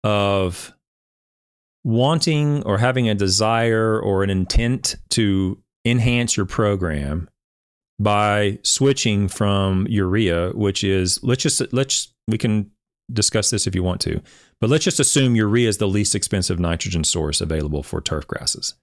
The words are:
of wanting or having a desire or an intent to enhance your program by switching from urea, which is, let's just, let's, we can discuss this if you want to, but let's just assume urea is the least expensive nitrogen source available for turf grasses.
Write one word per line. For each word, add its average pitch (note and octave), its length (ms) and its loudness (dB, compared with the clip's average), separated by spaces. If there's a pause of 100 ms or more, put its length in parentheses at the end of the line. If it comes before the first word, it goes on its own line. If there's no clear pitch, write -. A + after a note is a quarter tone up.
of G2+ 680 0 (1120)
wanting D3 800 0
or G2 140 -2
having B2 320 2
a G#2 60 0
desire A2 840 0
or G2 240 0
an G2 60 0
intent A#2 640 0 (140)
to G2 480 0 (280)
enhance A#2+ 520 2
your G2+ 80 0
program E2+ 840 -2 (680)
by G#2 640 2
switching A2 680 2
from G2 600 0
urea, F#2 640 2
which G2+ 320 0
is, F#2+ 400 0
let's B2 180 0
just, - 320 -2
let's, - 400 -2 (140)
we A2 100 0
can G#2+ 320 0 (420)
discuss A2 380 0
this G#2 160 -2
if F#2 80 -2
you F#2 80 0
want F2+ 200 -2
to, - 200 -4 (380)
but A2+ 100 0
let's D3+ 160 2
just F#3 140 0
assume B2+ 360 4
urea A2 340 2
is G2+ 80 0
the G#2 100 0
least G#2 260 0
expensive F#2 460 -2
nitrogen E2+ 440 -2
source D2+ 380 -2
available D2+ 400 -2
for - 200 -6
turf - 260 -6
grasses. - 560 -8